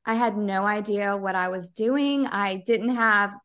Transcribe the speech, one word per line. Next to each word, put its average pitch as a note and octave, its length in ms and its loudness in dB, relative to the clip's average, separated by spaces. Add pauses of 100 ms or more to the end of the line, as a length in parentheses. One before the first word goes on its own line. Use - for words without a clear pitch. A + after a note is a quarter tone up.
I A3+ 80 0
had A3+ 220 0
no G3 280 0
idea G3+ 520 0
what G3 180 -4
I F#3 140 0
was F#3 240 -8
doing. C#4 560 0
I G3 380 -2
didn't A#3 280 0
have G#3 380 4 (120)